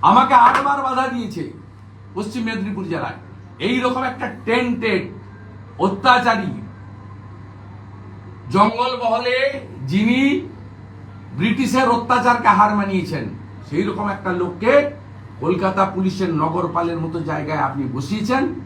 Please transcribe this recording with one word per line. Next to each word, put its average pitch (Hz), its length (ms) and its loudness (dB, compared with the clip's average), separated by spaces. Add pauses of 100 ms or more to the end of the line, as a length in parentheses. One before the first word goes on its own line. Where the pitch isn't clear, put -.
আমাকে 254 320 8
আটবার 269 480 6
বাধা 262 260 0
দিয়েছে 208 440 -6 (600)
পশ্চিম 214 300 -4
মেদিনীপুর 202 440 -4
জেলায়। 156 260 -4 (440)
এইরকম 247 440 0
একটা 254 300 -4 (120)
টেন্টেড 226 640 0 (720)
অত্যাচারী 214 840 2 (1900)
জঙ্গলমহলে, 254 1160 2 (200)
যিনি 240 640 4 (880)
ব্রিটিশের 240 520 2
অত্যাচারকে 233 600 2
হার 208 260 6
মানিয়েছেন, 190 500 0 (460)
সেই 160 120 0
রকম 202 260 -2
একটা 190 240 -4
লোককে 214 580 2 (500)
কলকাতা 185 440 2
পুলিশের 180 500 0
নগরপালের 170 640 0
মতো 160 220 -4
জায়গায় 151 380 -4
আপনি 135 260 -2
বসিয়েছেন। 208 680 -2 (120)